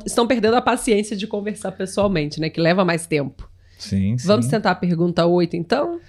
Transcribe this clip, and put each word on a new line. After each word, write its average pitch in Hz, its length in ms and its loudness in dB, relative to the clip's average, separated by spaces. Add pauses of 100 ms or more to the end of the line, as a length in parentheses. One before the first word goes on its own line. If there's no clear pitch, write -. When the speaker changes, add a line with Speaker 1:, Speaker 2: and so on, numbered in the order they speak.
Speaker 1:
estão 240 200 2
perdendo 226 300 2
a 247 60 2
paciência 226 520 0
de 202 120 -6
conversar 202 460 -6
pessoalmente, 185 680 -2
né? 160 80 -2
Que 165 120 -4
leva 175 220 4
mais 170 240 0
tempo. 139 400 -4 (320)
Speaker 2:
Sim, 98 460 -2
Speaker 1:
Vamos 180 220 2
Speaker 2:
sim. 131 60 0
Speaker 1:
tentar 208 180 0
a 180 40 0
pergunta 175 520 0
oito, 175 300 2
então? 302 520 -2